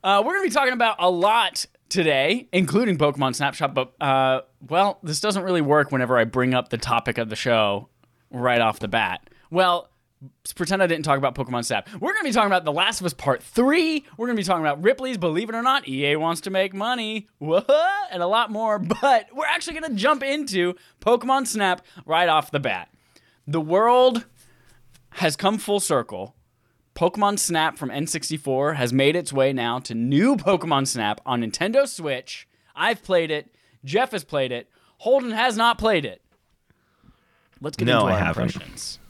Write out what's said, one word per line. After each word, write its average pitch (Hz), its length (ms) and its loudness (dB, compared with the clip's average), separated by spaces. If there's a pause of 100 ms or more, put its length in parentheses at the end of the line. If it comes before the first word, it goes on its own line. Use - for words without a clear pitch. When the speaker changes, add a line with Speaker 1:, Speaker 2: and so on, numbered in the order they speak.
Speaker 1:
Uh, 202 240 4
we're 349 80 -2
gonna 381 140 0
be - 20 0
talking 254 240 0
about 226 240 0
a 180 100 4
lot 190 560 2 (240)
today, 160 640 0
including 180 460 2
Pokemon 139 360 0
Snapshot, 139 380 -2
but, 131 280 -2
uh, 135 420 2 (260)
well, 190 340 2
this 156 180 -6
doesn't 202 240 -2
really 180 160 0
work 147 320 2
whenever 127 260 2
I 113 60 4
bring 127 280 0
up 123 160 0
the - 80 -4
topic 117 400 -2
of 113 140 -4
the 107 60 -8
show 107 520 0 (420)
right 123 300 2
off 110 200 0
the 104 80 -6
bat. 95 420 -2 (200)
Well, 180 380 2 (560)
s-, - 80 -12
pretend 190 300 -2
I 175 60 4
didn't 160 160 -2
talk 139 140 2
about 135 180 0
Pokemon 120 280 -4
Snap. 104 240 -4 (120)
We're 330 120 -2
gonna 427 120 -4
be 262 80 -2
talking 208 160 2
about 180 160 2
The 151 80 -2
Last 190 280 -2
of 185 60 -6
Us 156 80 -4
Part - 280 -2
Three. 311 600 2 (140)
We're 233 80 -6
gonna 240 100 -2
be 208 60 -2
talking 170 220 0
about 147 180 -2
Ripley's 262 340 0
Believe 175 320 -2
It 226 60 -8
or 226 80 -4
Not, 262 260 0
E 135 180 -4
A 147 100 2
Wants 165 260 -2
to 196 80 -8
Make 190 240 0
Money, 220 540 -6 (100)
whoa, 160 240 0 (480)
and 180 120 -6
a 175 40 0
lot 220 240 0
more, 214 280 -2
but 220 540 2
we're 294 140 -6
actually 320 320 -4
gonna 311 160 -6
jump 262 280 2
into 233 520 -2 (260)
Pokemon 247 460 2
Snap 190 400 -2 (180)
right 170 240 2
off 156 220 2
the 147 100 -2
bat. 98 300 -4 (560)
The 156 140 -2
world 233 680 4 (840)
has 160 240 0
come 202 200 0
full 202 240 -2
circle. 101 540 -4 (640)
Pokemon 202 440 0
Snap 160 360 0
from 135 140 -8
N 143 160 -6
sixty-four 147 680 -4
has 123 180 -2
made 139 240 2
its 151 160 -4
way 135 200 2
now 123 280 -4
to 117 160 -10
new 143 400 2
Pokemon 160 500 0
Snap 107 400 -2
on 120 160 -2
Nintendo 220 460 0
Switch. - 580 -8 (300)
I've 180 260 0
played 165 300 0
it. 151 200 -8 (320)
Jeff 214 280 -2
has 180 100 -6
played 131 300 -2
it. 120 180 -10 (280)
Holden 247 340 0
has 226 240 0
not 226 200 2
played 208 280 2
it. 95 180 -12 (1400)
Let's 139 160 -10
get 117 100 0
Speaker 2:
No, 120 160 4
Speaker 1:
into 95 100 4
Speaker 2:
I - 0 -
Speaker 1:
our 90 140 2
Speaker 2:
haven't. 82 180 -2
Speaker 1:
impressions. - 640 -8